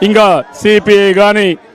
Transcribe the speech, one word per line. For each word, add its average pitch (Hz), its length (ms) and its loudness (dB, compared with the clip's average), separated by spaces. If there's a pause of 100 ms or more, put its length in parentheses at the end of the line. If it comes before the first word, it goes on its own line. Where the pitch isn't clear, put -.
ఇంకా 214 200 2 (320)
సీపీఐ 208 540 0
కానీ, 208 340 0 (280)